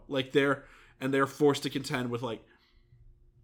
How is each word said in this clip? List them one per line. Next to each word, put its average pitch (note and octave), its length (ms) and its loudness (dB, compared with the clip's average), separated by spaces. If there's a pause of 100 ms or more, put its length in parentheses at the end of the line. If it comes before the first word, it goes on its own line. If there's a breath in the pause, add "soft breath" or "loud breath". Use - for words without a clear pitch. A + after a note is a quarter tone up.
Like, C3+ 240 -4
they're, C#3 320 2 (380 loud breath)
and C3+ 120 -2
they're C3+ 140 4
forced C#3 360 2
to C#3+ 60 -4
contend C3 400 -4
with, A#2+ 140 -4
like, A2+ 180 -8 (1040 soft breath)